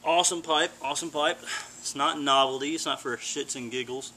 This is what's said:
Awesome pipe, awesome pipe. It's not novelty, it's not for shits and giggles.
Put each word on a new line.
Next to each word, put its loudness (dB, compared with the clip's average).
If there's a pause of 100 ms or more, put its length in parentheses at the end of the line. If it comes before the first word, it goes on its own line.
Awesome 4
pipe, 2 (120)
awesome -4
pipe. 0 (400)
It's -8
not 2
novelty, 4
it's -4
not -2
for -2
shits -6
and -6
giggles. -6